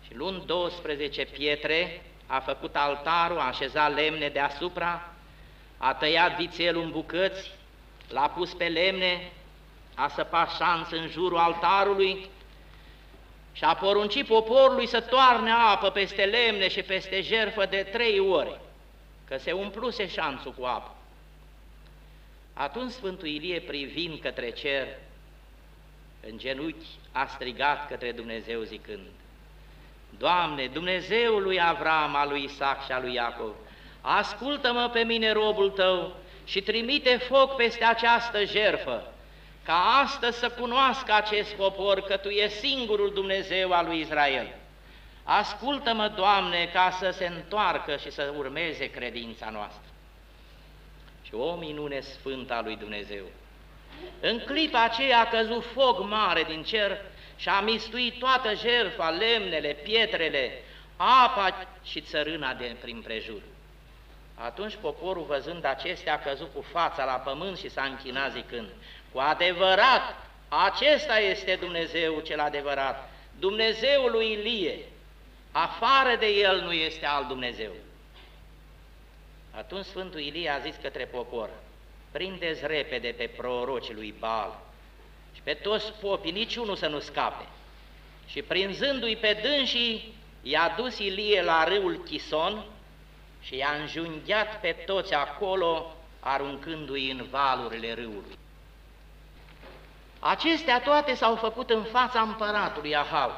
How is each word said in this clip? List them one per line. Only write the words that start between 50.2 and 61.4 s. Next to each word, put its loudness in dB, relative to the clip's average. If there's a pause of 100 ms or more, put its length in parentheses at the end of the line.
Și -16
o -2
minune -8
sfântă -8
a -2
lui -6
Dumnezeu. -10 (960)
În -2
clipa 2
aceea 4
a 4
căzut 0 (100)
foc 4
mare 2
din -4
cer 0 (360)
și -4
a 4
mistuit -2
toată 2
jertfa, 0
lemnele, 0 (100)
pietrele, 0 (460)
apa 4 (160)